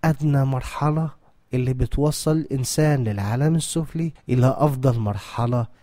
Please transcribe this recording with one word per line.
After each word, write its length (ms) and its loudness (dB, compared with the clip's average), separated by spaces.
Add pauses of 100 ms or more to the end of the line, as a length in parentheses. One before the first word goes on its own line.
أدنى 420 2
مرحلة 640 -2 (440)
اللي 200 0
بتوصل 640 0
الإنسان 680 0
للعالم 520 0
السفلي 580 -4 (160)
إلى 280 4
أفضل 420 2
مرحلة 680 -2 (160)